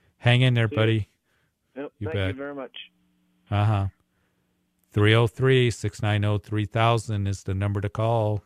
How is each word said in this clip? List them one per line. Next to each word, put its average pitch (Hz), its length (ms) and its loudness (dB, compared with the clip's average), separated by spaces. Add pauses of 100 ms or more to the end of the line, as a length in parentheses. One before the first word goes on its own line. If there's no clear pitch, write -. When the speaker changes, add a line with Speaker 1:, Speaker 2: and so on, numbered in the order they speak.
(180)
Speaker 1:
Hang 123 220 4
in 127 140 4
there, 117 140 2
Speaker 2:
See - 60 -6
you. 107 60 0
Speaker 1:
buddy. 110 280 2 (640)
Speaker 2:
Yep, 135 240 -12
Speaker 1:
You - 80 -8
Speaker 2:
thank 156 80 -6
Speaker 1:
bet. 95 140 -2
Speaker 2:
you 98 60 -6
very 139 200 -12
much. 135 220 -14 (760)
Speaker 1:
Uh-huh. 104 360 0 (1040)
Three 107 220 4
oh 117 120 4
three, 127 440 2
six - 320 -8
nine 104 220 0
oh, 104 140 0
three 107 280 -4
thousand 113 600 0
is 98 160 -4
the 98 120 -6
number 101 260 -2
to 101 80 -4
call 110 580 -2